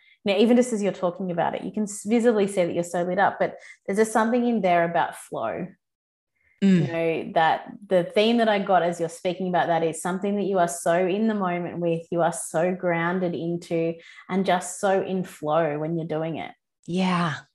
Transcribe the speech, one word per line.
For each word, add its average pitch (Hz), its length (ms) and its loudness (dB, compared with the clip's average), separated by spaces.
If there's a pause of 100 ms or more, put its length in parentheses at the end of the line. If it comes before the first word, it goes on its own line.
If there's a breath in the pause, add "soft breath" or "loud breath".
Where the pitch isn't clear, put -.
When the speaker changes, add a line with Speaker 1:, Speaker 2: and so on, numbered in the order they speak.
(260 soft breath)
Speaker 1:
you 202 80 2
know, 185 60 2
even 233 180 6
just 247 160 2
as 208 80 -2
you're 196 100 0
talking 180 380 -4
about 170 240 -2
it, - 100 -8
you 190 80 -8
can 214 120 -4
s-, - 200 -8
visibly 220 440 2
see 190 180 0
that 156 80 -2
you're 170 100 0
so 175 200 -2
lit 180 160 -2
up, 190 200 2
but - 180 -2 (280 loud breath)
there's 196 140 0
just 220 120 2
something 240 360 2
in 233 140 2
there 175 240 4
about 170 300 0
flow. 127 520 -8 (920)
Speaker 2:
Mm. 190 200 6
Speaker 1:
You 143 100 0
know, 165 440 -2
that 160 360 2 (160)
the 180 160 4
theme 214 340 2
that 226 120 4
I 202 100 4
got 185 240 4
as 170 160 -2
you're 165 80 -2
speaking 180 400 -4
about 170 200 2
that 165 140 2
is 160 200 -2
something 190 340 -2
that 202 80 -2
you 196 160 0
are 170 80 4
so 175 400 0
in 208 220 0
the 220 40 0
moment 175 460 -4
with, 170 220 -2 (100)
you 170 100 0
are 170 120 2
so 175 420 -2
grounded 175 580 -2
into, 170 600 -4 (340 loud breath)
and 185 180 0
just 180 360 -2
so 196 200 2
in 185 220 -4
flow 151 560 -2
when 156 160 -4
you're 160 100 -4
doing 160 300 -4
it. 92 160 -10 (340)
Speaker 2:
Yeah. 175 500 0 (200)